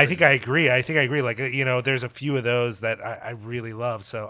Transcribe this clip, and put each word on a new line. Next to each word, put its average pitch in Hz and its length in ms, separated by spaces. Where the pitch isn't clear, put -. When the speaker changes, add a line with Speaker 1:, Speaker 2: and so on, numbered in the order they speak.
Speaker 1:
prison. 139 40
Speaker 2:
think 170 140
I 143 80
agree. 135 400
I 127 100
think 156 160
I 143 60
agree. 139 180
Like, 117 180
uh, 135 40
you 135 220
know, 127 160
there's 131 200
a 123 80
few 139 260
of 123 80
those 120 360
that 113 200
I, 113 240
I 110 60
really 113 440
love. 113 300
So 107 260